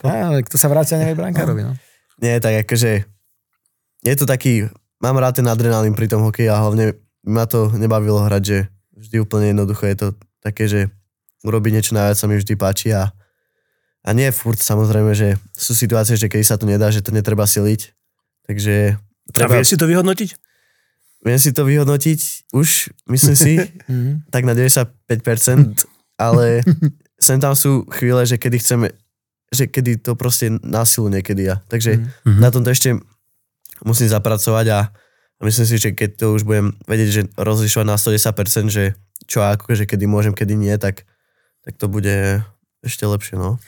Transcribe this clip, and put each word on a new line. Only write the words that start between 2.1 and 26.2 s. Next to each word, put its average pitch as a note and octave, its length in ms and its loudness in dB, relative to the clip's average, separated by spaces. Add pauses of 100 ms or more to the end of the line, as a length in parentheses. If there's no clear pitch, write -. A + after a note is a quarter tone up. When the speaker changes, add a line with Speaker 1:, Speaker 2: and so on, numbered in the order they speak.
Speaker 2:
Nie, A#2+ 200 0
tak A2 280 0
akože A2+ 400 0 (960)
je B2 120 0
to C#3 100 -2
taký, B2 420 0 (320)
mám B2+ 180 0
rád B2+ 200 0
ten B2 100 2
adrenalín A2+ 460 0
pri A2 140 -2
tom G#2+ 180 0
hokeji A2 240 0
a G#2+ 100 2
hlavne G#2+ 380 0 (260)
ma A2 220 -2
to A2 260 0
nebavilo G#2+ 500 0
hrať, G#2 240 0
že G2+ 140 -2 (380)
vždy G#2+ 240 -8
úplne G#2+ 280 0
jednoducho G#2 360 -2
je G2 120 -2
to G#2 100 -4 (340)
také, G#2+ 260 -4
že G#2 140 0 (640)
urobiť G#2+ 300 0
niečo A2 200 0
najviac G#2 240 2
sa G#2+ 100 -2
mi G#2 80 2
vždy G#2 200 -2
páči G2 360 -2
a, G2 240 -2 (880)
a G#2 100 -6
nie B2 180 2
furt, A2+ 300 -2
samozrejme, G#2+ 540 2
že G#2 160 2 (240)
sú - 200 -6
situácie, A2+ 420 0
že G#2+ 120 0
keď G#2+ 180 0
sa A2 120 0
to G#2 80 -4
nedá, G#2 240 2
že G#2+ 120 2
to G2 100 -6
netreba G#2 340 0
siliť. G#2 500 -2 (500)
Takže G#2 500 0
Speaker 3:
A - 380 -12
Speaker 2:
treba B2+ 220 2
Speaker 3:
vieš B2 140 4
si G3 80 2
to D#3+ 100 2
vyhodnotiť? F#3 440 0 (920)
Speaker 2:
Viem A#2+ 140 0
si C3+ 140 4
to D3 120 0
vyhodnotiť C#3+ 580 2 (320)
už, B2+ 160 2 (400)
myslím C3+ 280 4
si, D3+ 160 4 (200)
Speaker 1:
<laughs> - 140 -20
Mhm. C3 440 -4
Speaker 2:
tak B2+ 120 0
na B2 120 2
deväťdesiatpäť B2 680 0
percent, A#2+ 540 2 (400)
ale A#2 480 2 (220)